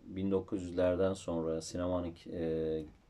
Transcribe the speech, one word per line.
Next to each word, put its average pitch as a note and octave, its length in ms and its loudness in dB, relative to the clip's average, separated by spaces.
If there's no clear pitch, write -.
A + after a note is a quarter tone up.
bin F#2+ 260 -2
dokuz F#2+ 320 0
yüzlerden F2+ 500 4
sonra D#2+ 480 -2
sinemanın, F2 540 -2
e, D#2+ 500 0